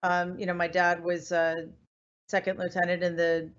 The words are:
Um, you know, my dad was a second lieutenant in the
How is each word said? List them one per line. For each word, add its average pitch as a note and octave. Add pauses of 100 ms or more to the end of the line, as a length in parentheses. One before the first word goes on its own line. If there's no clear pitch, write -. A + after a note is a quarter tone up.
Um, F3+
you G3+
know, F3+
my F3
dad F3
was F3
a E3 (640)
second F#3+
lieutenant F3
in F3
the E3